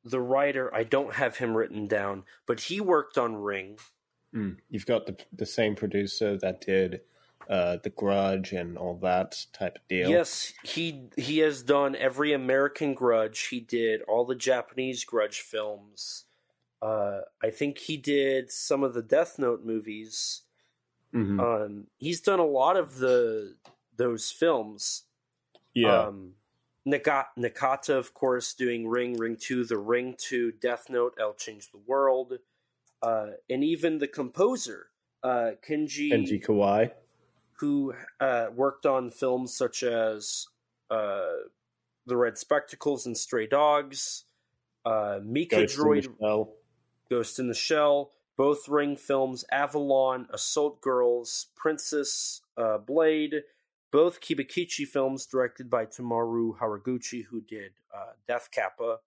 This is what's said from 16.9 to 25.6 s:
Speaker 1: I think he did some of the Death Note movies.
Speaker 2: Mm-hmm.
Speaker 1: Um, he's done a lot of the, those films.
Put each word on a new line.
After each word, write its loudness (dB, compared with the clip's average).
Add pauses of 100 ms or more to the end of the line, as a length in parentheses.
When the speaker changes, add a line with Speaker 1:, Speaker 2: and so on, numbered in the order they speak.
Speaker 1:
I 0
think -4
he -8
did 2
some 0
of 0
the -2
Death 0
Note 0
movies. -6 (680)
Speaker 2:
Mm-hmm. 0
Speaker 1:
Um, 0 (100)
he's -4
done 4
a 6
lot 4
of -2
the, 2 (400)
those 0
films. 0 (720)